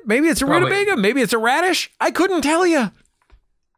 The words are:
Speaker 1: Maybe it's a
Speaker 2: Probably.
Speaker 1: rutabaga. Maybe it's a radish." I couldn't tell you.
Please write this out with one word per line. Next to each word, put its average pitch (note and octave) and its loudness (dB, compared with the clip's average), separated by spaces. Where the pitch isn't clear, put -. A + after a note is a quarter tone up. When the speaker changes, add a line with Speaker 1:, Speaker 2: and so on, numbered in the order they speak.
Speaker 1:
Maybe C4 2
it's C#4 0
a C4+ -2
Speaker 2:
Probably. E4 2
Speaker 1:
rutabaga. G4+ -2
Maybe A3 0
it's G#3 -2
a A#3 0
radish." D4 0
I D#4+ 0
couldn't F4+ 0
tell E4 2
you. C#4+ 0